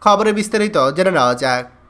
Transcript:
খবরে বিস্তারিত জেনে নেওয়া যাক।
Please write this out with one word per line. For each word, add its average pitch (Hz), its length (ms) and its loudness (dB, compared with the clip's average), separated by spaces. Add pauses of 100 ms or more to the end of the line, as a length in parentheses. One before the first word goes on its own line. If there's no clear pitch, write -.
খবরে 208 320 2
বিস্তারিত 208 580 -2
জেনে 180 200 0
নেওয়া 123 240 2
যাক। 123 360 -4 (200)